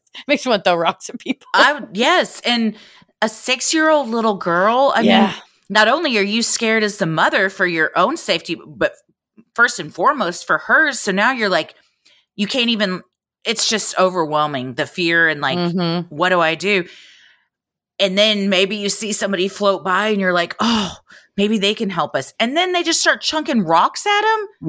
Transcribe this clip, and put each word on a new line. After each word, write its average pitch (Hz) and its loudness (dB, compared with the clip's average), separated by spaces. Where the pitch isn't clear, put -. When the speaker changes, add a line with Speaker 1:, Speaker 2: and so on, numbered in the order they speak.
Speaker 1:
Makes 285 0
me 254 -2
wanna 214 0
throw 180 4
rocks 170 -2
at - -12
people. - -8
Speaker 2:
I 240 6
would, - -10
yes, 262 0
and 233 0
a 220 0
six-year-old 294 0
little 220 0
girl, 208 2
I 226 2
Speaker 1:
Yeah. 220 6
Speaker 2:
mean, 175 -4
not 214 4
only 277 0
are 196 2
you 214 0
scared 220 0
as 202 -2
the 185 -2
mother 196 0
for 185 -2
your 165 0
own 269 2
safety, 170 -4
but 151 -4
first 233 2
and 151 -10
foremost 190 -2
for 165 0
hers. 277 0
So 202 -4
now 208 2
you're 226 -2
like, 160 -2
you 202 -2
can't 240 0
even, 202 -2
it's 226 -2
just - -4
overwhelming, 151 0
the 139 -2
fear 170 0
and, 151 -2
like, 143 -2
Speaker 1:
Mm-hmm. 175 -2
Speaker 2:
"What 175 0
do 180 2
I 160 2
do?" 180 -2
And 190 0
then 208 2
maybe 196 0
you 202 -4
see 214 -4
somebody 196 -2
float 190 0
by 190 0
and 202 0
you're 185 0
like, 175 -2
"Oh, 214 -2
maybe 208 0
they 202 0
can 208 -4
help 160 -4
us." 135 -6
And 240 0
then 370 0
they 349 0
just 320 0
start 311 0
chunking 269 -2
rocks 165 2
at 415 2
'em. 427 -2